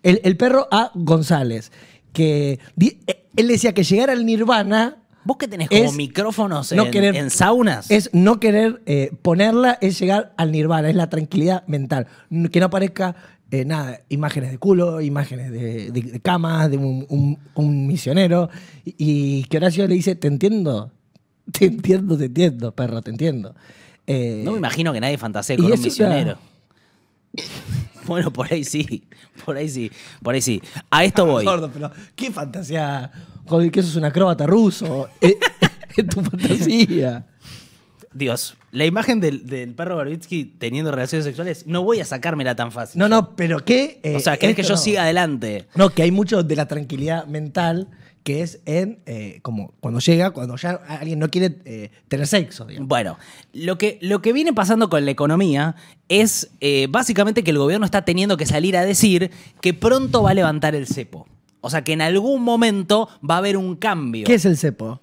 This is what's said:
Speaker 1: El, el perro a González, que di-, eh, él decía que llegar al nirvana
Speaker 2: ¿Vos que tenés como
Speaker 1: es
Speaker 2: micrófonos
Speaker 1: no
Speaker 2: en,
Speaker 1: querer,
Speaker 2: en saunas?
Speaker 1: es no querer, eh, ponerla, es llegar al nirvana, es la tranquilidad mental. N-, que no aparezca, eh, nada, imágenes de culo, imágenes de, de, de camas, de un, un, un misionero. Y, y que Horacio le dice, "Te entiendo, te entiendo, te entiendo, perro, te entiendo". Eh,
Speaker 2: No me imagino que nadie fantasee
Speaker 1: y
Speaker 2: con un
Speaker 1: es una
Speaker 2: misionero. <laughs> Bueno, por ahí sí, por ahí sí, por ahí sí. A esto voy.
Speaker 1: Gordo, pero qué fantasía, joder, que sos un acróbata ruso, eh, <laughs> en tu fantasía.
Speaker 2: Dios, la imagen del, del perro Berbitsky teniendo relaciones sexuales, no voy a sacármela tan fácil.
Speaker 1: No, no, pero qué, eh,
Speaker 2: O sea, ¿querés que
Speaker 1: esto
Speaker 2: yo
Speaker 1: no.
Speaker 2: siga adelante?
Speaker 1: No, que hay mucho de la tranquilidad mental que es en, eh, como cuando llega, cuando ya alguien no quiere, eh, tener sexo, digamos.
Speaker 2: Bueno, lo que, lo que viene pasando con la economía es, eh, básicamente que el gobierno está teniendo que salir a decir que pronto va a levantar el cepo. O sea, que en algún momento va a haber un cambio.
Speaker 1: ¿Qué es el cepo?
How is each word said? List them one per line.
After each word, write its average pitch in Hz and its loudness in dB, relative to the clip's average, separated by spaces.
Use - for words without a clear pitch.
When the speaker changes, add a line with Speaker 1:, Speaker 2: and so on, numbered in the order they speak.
Speaker 1:
El, 185 6
el 185 4
perro 254 2
a 220 2
González, 147 0
que 147 0
di-, 196 2
eh, - -6
él 233 2
decía 233 2
que 202 2
llegar 214 4
al 247 0
nirvana 220 2
Speaker 2:
¿Vos 269 -2
que 262 -6
tenés 170 -6
como 151 6
Speaker 1:
es 143 2
Speaker 2:
micrófonos 170 -4
Speaker 1:
no - 2
Speaker 2:
en, 123 -4
Speaker 1:
querer, 202 2
Speaker 2:
en 139 -2
saunas? 202 2
Speaker 1:
es 208 4
no 202 6
querer, 226 2
eh, 143 0
ponerla, 226 2
es 190 0
llegar 196 0
al 160 0
nirvana, 156 0
es 160 2
la 170 0
tranquilidad 160 -2
mental. 139 -4
N-, 170 -2
que 175 2
no 185 4
aparezca, 185 -2
eh, 135 -2
nada, 139 -6
imágenes 139 -4
de 127 -12
culo, 175 2
imágenes 139 -4
de, 113 -8
de, 120 -2
de 120 -10
camas, 165 0
de 139 0
un, 135 -4
un, 143 0
un 147 0
misionero. 170 2
Y, 170 -12
y 143 0
que 160 -2
Horacio 180 2
le 185 2
dice, 185 0
"Te 160 -2
entiendo, 143 0
te - 2
entiendo, 185 2
te 143 -2
entiendo, 123 0
perro, 113 -4
te 117 -12
entiendo". 117 -4
Eh, 117 -4
Speaker 2:
No 196 -4
me 220 -4
imagino 160 -2
que 113 -4
nadie 139 -2
fantasee 107 -4
Speaker 1:
y - 2
Speaker 2:
con 170 4
un 220 4
Speaker 1:
es 127 2
una 120 -2
Speaker 2:
misionero. 175 0
<laughs> - -12
Bueno, 170 -2
por 123 -6
ahí 156 -4
sí, - -6
por 143 -6
ahí 156 -6
sí, 127 -8
por 120 -2
ahí 131 0
sí. 113 -2
A 160 4
esto 190 4
voy. 123 2
Speaker 1:
Gordo, 170 0
pero 143 -10
qué 254 -8
fantasía, 147 -8
joder, 170 2
que 190 2
sos 165 -2
un 160 0
acróbata 160 2
ruso, 170 2
eh, 190 6
<laughs> - -6
en 214 0
tu 196 -2
fantasía. 175 0
Speaker 2:
Dios, 131 -6
la 143 0
imagen 220 0
del, 139 -2
del 123 -10
perro 170 -6
Berbitsky 156 -8
teniendo 139 -6
relaciones 139 -4
sexuales, 160 -8
no 175 -2
voy 214 0
a 151 -8
sacármela 131 -4
tan 117 -6
fácil. 120 -8
Speaker 1:
No, 202 4
no, 220 2
pero 160 -2
qué, 269 0
eh, 151 -2
Speaker 2:
O 139 0
sea, 147 0
¿querés 214 2
que 196 -2
Speaker 1:
esto - 0
Speaker 2:
yo - 2
Speaker 1:
no. 156 0
Speaker 2:
siga 202 0
adelante? 143 -2
Speaker 1:
No, 185 6
que 165 0
hay 175 4
mucho 196 2
de 156 0
la 147 -2
tranquilidad 147 -6
mental 165 -4
que 147 -4
es - -10
en, 190 -4
eh, 107 -12
como 107 -10
cuando 117 -4
llega, 170 2
cuando 123 -10
ya 175 -6
alguien 156 -8
no 156 -2
quiere, 180 0
eh, 107 -14
tener 143 -2
sexo, 139 -2
digamos. 110 -12
Speaker 2:
Bueno, 113 -2
lo 175 -4
que, 208 -2
lo 196 -2
que 226 2
viene 311 0
pasando 214 2
con 147 2
la 139 0
economía 156 2
es, 208 2
eh, 139 2
básicamente 214 0
que 165 0
el 147 2
gobierno 180 2
está 196 0
teniendo 185 0
que 151 -4
salir 170 0
a 175 2
decir 185 2
que 180 2
pronto 247 2
va 190 4
a - 4
levantar 151 0
el 139 -6
cepo. - -8
O 120 -8
sea, 147 -4
que 156 -2
en 160 -2
algún 208 0
momento 220 2
va 165 2
a - 0
haber 196 0
un 185 -4
cambio. 131 -4
Speaker 1:
¿Qué 240 6
es 175 2
el 170 4
cepo? 117 -4